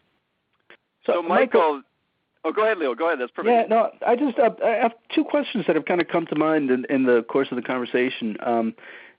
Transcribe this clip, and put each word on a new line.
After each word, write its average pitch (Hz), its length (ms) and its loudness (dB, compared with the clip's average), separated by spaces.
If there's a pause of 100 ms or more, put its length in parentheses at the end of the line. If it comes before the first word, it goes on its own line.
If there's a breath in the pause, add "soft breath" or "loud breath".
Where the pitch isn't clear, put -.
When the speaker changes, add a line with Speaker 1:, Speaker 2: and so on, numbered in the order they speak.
(1040)
Speaker 1:
So, - 100 0
Speaker 2:
so 175 60 -2
Michael, 202 400 2
Speaker 1:
Michael 147 200 0 (640)
Speaker 2:
oh, 160 80 -2
go 214 100 0
ahead, 220 140 2
Leo. 135 180 -2
Go 165 120 -2
ahead. 156 120 0
That's 123 120 -6
perfect. 202 200 0
Speaker 1:
Yeah, 233 160 4
no, 220 240 2 (160)
I 233 80 4
just, 254 240 0
uh, 226 120 4 (120)
I 220 60 2
have 226 240 0 (200)
two 311 120 0
questions 262 420 -4
that 165 80 2
have 151 100 -2
kinda 175 200 0
come 170 220 -2
to 160 80 -6
mind 151 360 2
in, 127 140 0
in 131 180 0
the 120 200 4
course 139 280 -2
of 127 60 -6
the 120 40 -4
conversation. 127 800 -2
Um, 117 360 0 (440 loud breath)